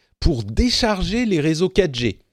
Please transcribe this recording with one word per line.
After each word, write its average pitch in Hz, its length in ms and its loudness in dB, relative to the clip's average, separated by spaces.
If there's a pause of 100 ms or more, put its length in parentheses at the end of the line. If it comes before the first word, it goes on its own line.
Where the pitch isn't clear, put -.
(200)
Pour 131 220 2
décharger 214 840 0
les 180 140 0
réseaux 160 280 0
quatre 180 260 0
G. 120 260 -4 (120)